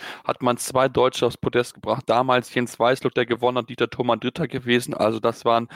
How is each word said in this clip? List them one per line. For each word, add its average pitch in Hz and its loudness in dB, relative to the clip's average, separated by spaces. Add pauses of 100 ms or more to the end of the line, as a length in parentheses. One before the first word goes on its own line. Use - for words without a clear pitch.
(240)
hat - -4
man 120 0
zwei 131 0
Deutsche 127 2
aufs 117 -2
Podest - -2
gebracht. 117 -4
Damals 123 2
Jens 123 -2
Weißluck, 123 2
der 127 2
gewonnen 120 0
hat, 117 -4
Dieter 120 -2
Thoma 123 -2
Dritter 139 -4
gewesen. 123 -2
Also 110 0
das 117 -2
waren 117 2